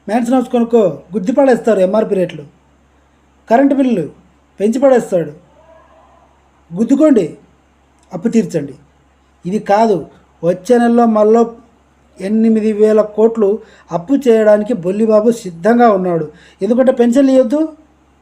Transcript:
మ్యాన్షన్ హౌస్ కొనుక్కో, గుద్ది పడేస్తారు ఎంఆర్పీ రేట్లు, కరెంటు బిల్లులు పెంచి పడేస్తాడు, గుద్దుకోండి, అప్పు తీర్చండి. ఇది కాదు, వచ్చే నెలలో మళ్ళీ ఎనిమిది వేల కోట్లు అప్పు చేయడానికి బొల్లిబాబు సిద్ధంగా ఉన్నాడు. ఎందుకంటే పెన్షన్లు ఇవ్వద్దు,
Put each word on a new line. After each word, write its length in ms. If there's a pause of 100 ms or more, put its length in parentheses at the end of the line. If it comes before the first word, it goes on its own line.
మ్యాన్షన్ 300
హౌస్ 160
కొనుక్కో, 300 (260)
గుద్ది 240
పడేస్తారు 480
ఎంఆర్పీ 340
రేట్లు, 300 (1040)
కరెంటు 260
బిల్లులు 320 (540)
పెంచి 200
పడేస్తాడు, 520 (1400)
గుద్దుకోండి, 560 (840)
అప్పు 160
తీర్చండి. 460 (720)
ఇది 140 (120)
కాదు, 260 (460)
వచ్చే 360
నెలలో 280 (120)
మళ్ళీ 240 (760)
ఎనిమిది 540
వేల 280 (140)
కోట్లు 340 (440)
అప్పు 220
చేయడానికి 600
బొల్లిబాబు 580
సిద్ధంగా 640
ఉన్నాడు. 320 (340)
ఎందుకంటే 320
పెన్షన్లు 400
ఇవ్వద్దు, 280 (600)